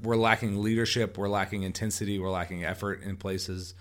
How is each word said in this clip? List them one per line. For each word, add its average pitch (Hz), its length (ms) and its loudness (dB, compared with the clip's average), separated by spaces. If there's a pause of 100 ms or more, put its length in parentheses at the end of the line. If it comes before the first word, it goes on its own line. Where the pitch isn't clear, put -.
we're 113 140 4
lacking 113 460 4
leadership, 113 560 2
we're 101 100 0
lacking 98 360 0
intensity, 101 540 -2
we're 95 120 -2
lacking 87 340 -2
effort 92 380 -4
in 95 160 -6
places, 92 640 -4